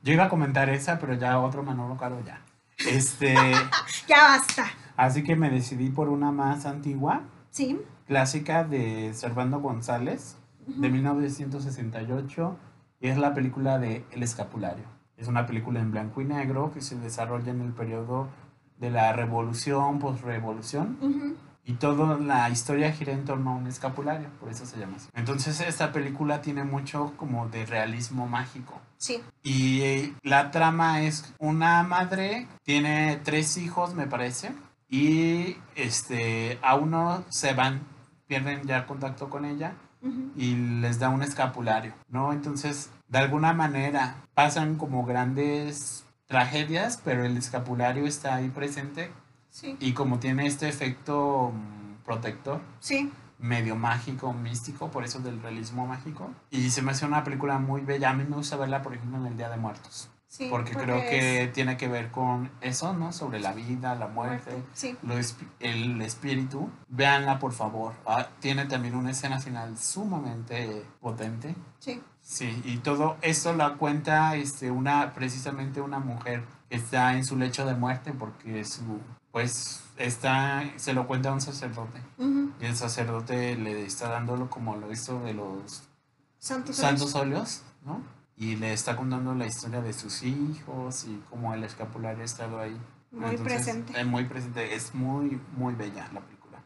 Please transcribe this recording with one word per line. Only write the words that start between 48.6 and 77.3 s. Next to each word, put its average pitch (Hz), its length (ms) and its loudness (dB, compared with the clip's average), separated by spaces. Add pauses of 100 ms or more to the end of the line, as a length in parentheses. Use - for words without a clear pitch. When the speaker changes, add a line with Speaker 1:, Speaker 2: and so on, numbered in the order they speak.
Speaker 2:
Sí. 269 300 -12
Speaker 1:
Y 131 140 2
como 127 260 2
tiene 131 260 2
este 143 220 0
efecto, 139 840 0
mm, 104 520 -12
protector, 117 560 -6 (180)
Speaker 2:
Sí. 285 320 0 (280)
Speaker 1:
medio 117 380 0
mágico, 120 560 -2
místico, 120 580 -6
por 123 140 -4
eso 127 140 -8
del 123 240 -6
realismo 113 440 -6
mágico. 131 440 -10 (200)
Y 127 200 2
se 131 120 2
me 135 100 2
hace 147 120 0
una 147 200 2
película 139 340 0
muy 135 220 0
bella. 139 300 2
A 131 40 2
mí 135 140 2
me 143 80 -2
gusta 147 200 -4
verla, 135 240 -2
por 131 140 -8
ejemplo, 120 240 -6
en 127 80 -4
el 120 100 -6
Día 117 140 -6
de 113 60 -6
Muertos. - 520 -8 (200)
Speaker 2:
Sí, - 200 -8
Speaker 1:
Porque 240 260 -2
Speaker 2:
porque 131 120 -2
Speaker 1:
creo 123 140 2
que 127 440 2
Speaker 2:
es 123 80 -4
Speaker 1:
tiene 127 240 0
que 127 120 -2
ver 117 240 -4
con 127 480 0
eso, 127 320 -2
¿no? 170 200 -2
Sobre 123 280 -6
la 95 120 -2
vida, 123 440 -4
la 110 100 -4
muerte, 120 460 -6
Speaker 2:
Muerte, 127 220 -8
sí. 254 280 -6
Speaker 1:
lo 120 160 -2
esp-, - 300 -4 (100)
el 117 440 -2
espíritu. 135 680 -4 (180)
Véanla, 139 520 4
por 131 120 -2
favor. 113 420 -4 (120)
Ah, 117 220 2 (100)
tiene 139 280 0
también 123 280 -2
una 127 160 0
escena 135 300 -2
final 117 360 -8
sumamente 120 1080 -4 (160)
potente. 113 560 -6 (240)
Speaker 2:
Sí. 247 200 -8 (220)
Speaker 1:
Sí, 117 420 -4
y 120 140 -2
todo 147 440 2
esto 165 320 2
la 147 200 4
cuenta, 151 640 4
este, 139 340 -4
una, 131 440 2
precisamente 135 640 -4
una 139 180 -4
mujer 120 460 -4 (240)
que 123 80 -4
está 127 400 4
en 131 80 0
su 131 120 -2